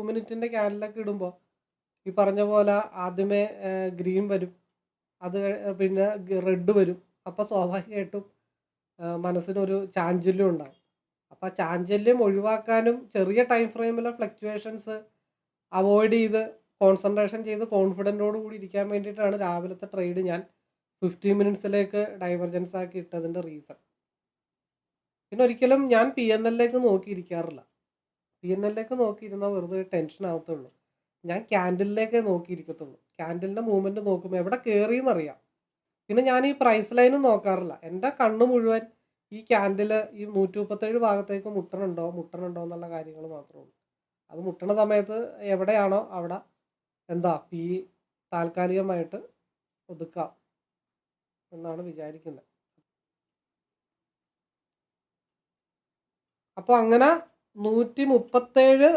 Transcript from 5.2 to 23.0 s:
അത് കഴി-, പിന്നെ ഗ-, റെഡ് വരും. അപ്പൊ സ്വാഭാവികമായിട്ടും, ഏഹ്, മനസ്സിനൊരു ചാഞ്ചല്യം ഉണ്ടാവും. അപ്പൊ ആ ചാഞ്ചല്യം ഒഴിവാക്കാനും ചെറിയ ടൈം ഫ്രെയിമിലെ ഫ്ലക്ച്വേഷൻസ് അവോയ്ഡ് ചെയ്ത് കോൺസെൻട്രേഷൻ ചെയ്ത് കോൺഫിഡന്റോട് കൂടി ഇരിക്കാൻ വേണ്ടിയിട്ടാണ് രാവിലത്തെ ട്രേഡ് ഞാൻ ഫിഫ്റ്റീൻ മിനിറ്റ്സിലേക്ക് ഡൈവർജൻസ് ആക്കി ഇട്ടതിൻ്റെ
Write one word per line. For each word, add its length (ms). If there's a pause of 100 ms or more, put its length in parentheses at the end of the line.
അത് 160
കഴി-, 380
പിന്നെ 300 (120)
ഗ-, 240
റെഡ് 300
വരും. 260 (280)
അപ്പൊ 180
സ്വാഭാവികമായിട്ടും, 800 (760)
ഏഹ്, 180
മനസ്സിനൊരു 680
ചാഞ്ചല്യം 640
ഉണ്ടാവും. 280 (500)
അപ്പൊ 180
ആ 80
ചാഞ്ചല്യം 680
ഒഴിവാക്കാനും 760 (140)
ചെറിയ 320
ടൈം 260
ഫ്രെയിമിലെ 420
ഫ്ലക്ച്വേഷൻസ് 840 (760)
അവോയ്ഡ് 420
ചെയ്ത് 280 (380)
കോൺസെൻട്രേഷൻ 640
ചെയ്ത് 220
കോൺഫിഡന്റോട് 720
കൂടി 180
ഇരിക്കാൻ 340
വേണ്ടിയിട്ടാണ് 500
രാവിലത്തെ 480
ട്രേഡ് 340
ഞാൻ 200 (600)
ഫിഫ്റ്റീൻ 360
മിനിറ്റ്സിലേക്ക് 640 (160)
ഡൈവർജൻസ് 580
ആക്കി 220
ഇട്ടതിൻ്റെ 440